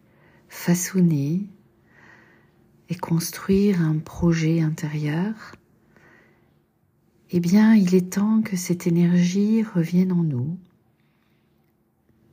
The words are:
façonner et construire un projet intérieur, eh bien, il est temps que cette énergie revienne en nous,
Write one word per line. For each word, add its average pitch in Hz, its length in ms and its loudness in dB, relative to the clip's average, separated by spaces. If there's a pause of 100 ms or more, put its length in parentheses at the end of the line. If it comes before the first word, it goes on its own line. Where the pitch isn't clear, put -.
(480)
façonner 175 1000 0 (1400)
et 170 80 -8
construire 190 840 -2
un 156 160 0
projet 165 640 0
intérieur, 156 760 -4 (2000)
eh 175 100 0
bien, 214 340 4
il 185 180 4
est 180 200 0
temps 220 280 0
que 196 140 -6
cette 180 320 -4
énergie 175 720 2
revienne 180 520 0
en 170 100 0
nous, 147 340 -4 (1800)